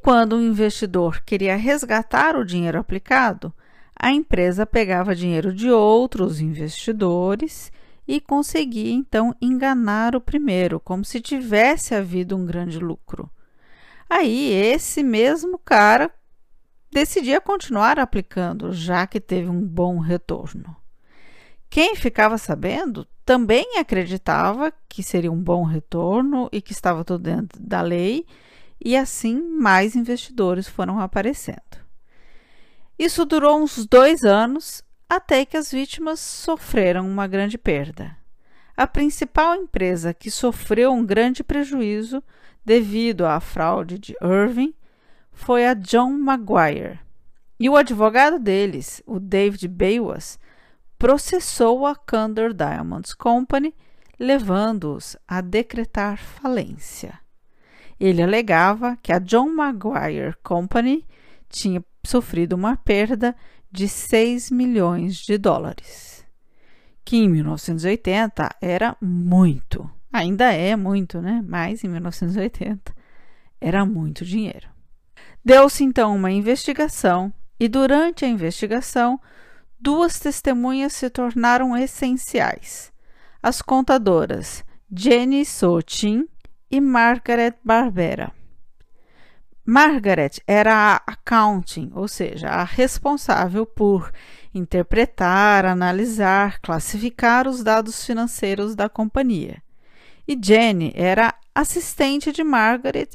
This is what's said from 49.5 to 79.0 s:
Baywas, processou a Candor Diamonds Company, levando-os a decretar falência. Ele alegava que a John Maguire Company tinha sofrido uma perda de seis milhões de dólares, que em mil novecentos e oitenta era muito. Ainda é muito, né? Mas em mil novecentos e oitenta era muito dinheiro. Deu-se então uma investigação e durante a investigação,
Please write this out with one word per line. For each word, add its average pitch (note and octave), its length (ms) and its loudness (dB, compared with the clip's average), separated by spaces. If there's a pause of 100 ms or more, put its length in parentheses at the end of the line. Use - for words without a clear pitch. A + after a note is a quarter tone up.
Baywas, F#3 720 -2 (640)
processou C4 880 2
a C#4+ 80 -2
Candor A3 580 -2
Diamonds E3 640 -6
Company, C4 580 0 (460)
levando-os G#3 960 -2 (100)
a F3+ 140 -6
decretar G#3 800 -4
falência. - 1000 -8 (800)
Ele F#3 220 4
alegava G#3 800 2
que - 100 -4
a E3+ 60 4
John A3+ 320 2
Maguire G#3+ 920 -4
Company A#3 600 0 (460)
tinha F#3 340 -4 (220)
sofrido E3+ 480 0
uma G3+ 240 -2
perda A3 580 0 (360)
de F#3+ 160 -4
seis A#3+ 640 0
milhões F#3+ 640 0
de G#3 200 -4
dólares, - 880 -4 (800)
que - 140 0
em A3 100 6
mil D#3+ 160 4
novecentos D#3 420 -4
e - 20 0
oitenta G3+ 640 -2 (100)
era F#3 400 -2
muito. F3 880 2 (240)
Ainda G3+ 400 2
é F#3 220 0
muito, F#3+ 440 -2
né? G#3 280 -2
Mas F3 360 -4
em G3+ 40 -6
mil E3+ 120 -6
novecentos F3 360 -4
e G#3 40 -2
oitenta G#3+ 540 -6 (640)
era E3 240 0
muito D#3+ 400 -4
dinheiro. G3 460 -6 (760)
Deu-se C4+ 400 8
então A#3 320 2
uma F#3+ 140 0
investigação G3+ 1040 0 (260)
e A#3 80 2
durante C#4 580 2
a - 20 0
investigação, A#3 920 -2 (600)